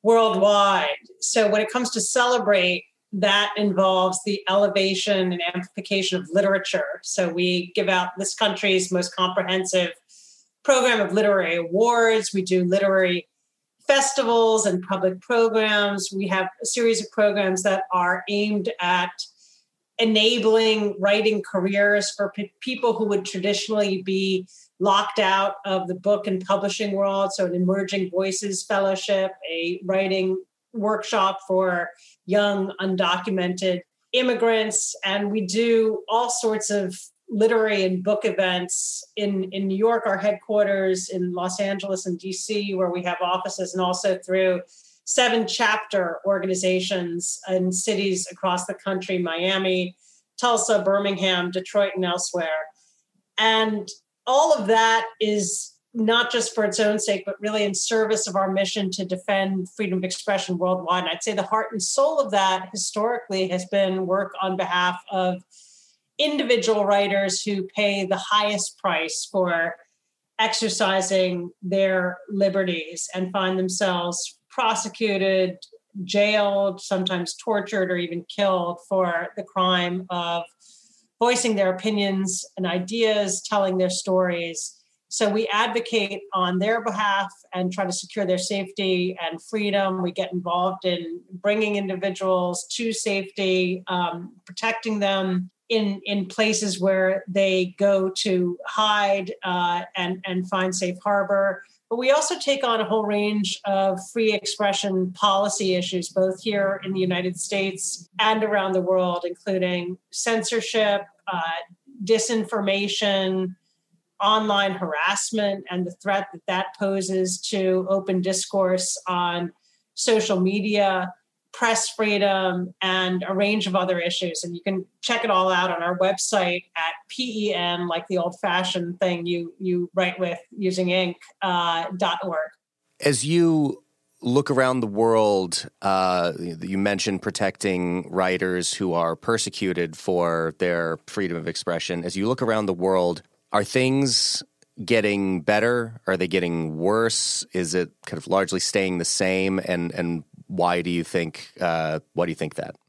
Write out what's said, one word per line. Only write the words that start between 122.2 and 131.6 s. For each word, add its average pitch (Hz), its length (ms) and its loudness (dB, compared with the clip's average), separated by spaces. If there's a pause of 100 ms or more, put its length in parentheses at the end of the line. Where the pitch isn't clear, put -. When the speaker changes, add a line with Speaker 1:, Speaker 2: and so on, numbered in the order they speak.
Speaker 1:
and 185 440 0
a 190 80 -4
range 202 320 0
of 190 120 0
other 185 200 0
issues. 175 460 -4
And 175 100 -8
you 175 80 -10
can 185 240 -4 (140)
check 233 240 -2
it 220 80 0
all 185 180 4
out 185 220 0
on 170 100 -4
our 180 160 -2
website 190 680 0 (100)
at 165 200 -4 (120)
P 220 400 -4
E 214 60 0
N, 175 340 -2
like 170 220 -4
the 190 80 -2
old-fashioned 180 800 -2
thing 175 260 0
you, 170 320 -4
you 175 380 -2
write 180 240 -2
with 170 180 -4 (140)
using 185 380 -2
ink, 180 260 0 (260)
uh, 170 440 0 (100)